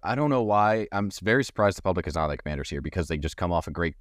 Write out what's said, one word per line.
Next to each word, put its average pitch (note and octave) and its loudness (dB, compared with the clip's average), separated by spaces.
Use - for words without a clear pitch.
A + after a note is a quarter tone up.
I - -2
don't D3 0
know B2+ 2
why. G#2+ 2
I'm G2+ -2
s-, - -8
very A2+ 4
surprised G2+ 2
the - -14
public F#2 0
is D#2 -4
not D#2+ 2
on D#2 0
the D2 -4
Commanders C#2+ -6
here D2 -6
because D#2 -2
they D#2+ -2
just D2+ -4
come F2 -2
off E2 0
a D#2+ -8
great E2 -2